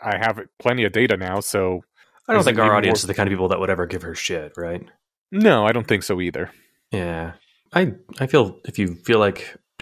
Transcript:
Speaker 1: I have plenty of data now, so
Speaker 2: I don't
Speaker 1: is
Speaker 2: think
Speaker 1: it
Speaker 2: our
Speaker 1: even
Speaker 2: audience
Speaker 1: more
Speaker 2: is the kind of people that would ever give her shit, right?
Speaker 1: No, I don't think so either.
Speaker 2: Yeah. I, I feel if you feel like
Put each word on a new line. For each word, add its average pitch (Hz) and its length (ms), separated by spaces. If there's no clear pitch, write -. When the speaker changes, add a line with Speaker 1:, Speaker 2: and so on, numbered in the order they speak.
Speaker 1:
I 101 140
have 110 200
plenty 123 260
of 98 80
data 110 240
now, 92 240
so 92 420
Speaker 2:
I 220 40
don't 214 80
Speaker 1:
is 165 60
Speaker 2:
think 113 120
Speaker 1:
it - 20
Speaker 2:
our 107 60
Speaker 1:
even 104 100
Speaker 2:
audience 101 220
Speaker 1:
more - 60
Speaker 2:
is - 20
the 95 80
kind 101 140
of 98 40
people 92 160
that 92 120
would 95 100
ever 90 160
give 85 160
her 85 120
shit, 78 440
right? 87 260
Speaker 1:
No, 185 360
I 110 60
don't 117 160
think 104 140
so 92 180
either. 87 300
Speaker 2:
Yeah. 85 420
I, 170 220
I 131 60
feel 117 400
if - 120
you 90 180
feel 113 220
like 101 380